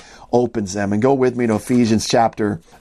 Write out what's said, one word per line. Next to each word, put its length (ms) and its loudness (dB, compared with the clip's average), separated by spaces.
opens 400 -2
them. 180 -2
And 80 0
go 140 2
with 200 0
me 120 -2
to 80 0
Ephesians 520 0
chapter 540 0